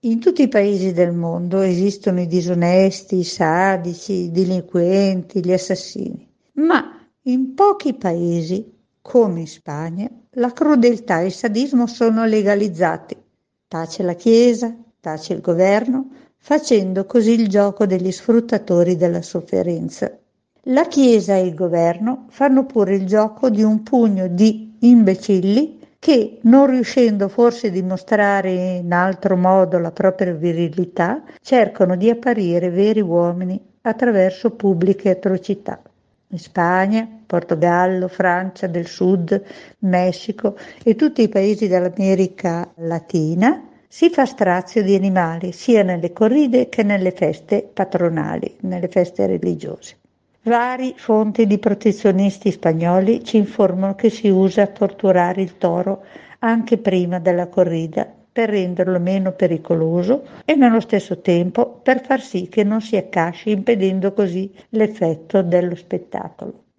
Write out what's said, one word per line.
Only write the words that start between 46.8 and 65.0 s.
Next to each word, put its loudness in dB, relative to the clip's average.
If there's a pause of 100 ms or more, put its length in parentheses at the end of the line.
nelle 0
feste -2
patronali, -4
nelle -6
feste 0
religiose. -6 (460)
Vari -2
fonti 0
di 2
protezionisti 0
spagnoli 0
ci 0
informano 0
che 2
si -4
usa 2
torturare 0
il -6
toro -4 (360)
anche 0
prima -2
della 0
corrida -2 (240)
per -2
renderlo -2
meno -2
pericoloso -2 (180)
e 0
nello 4
stesso -4
tempo 0
per 0
far -2
sì -8
che 0
non -2
si -4
accasci, -4
impedendo -2
così -4 (200)
l'effetto -2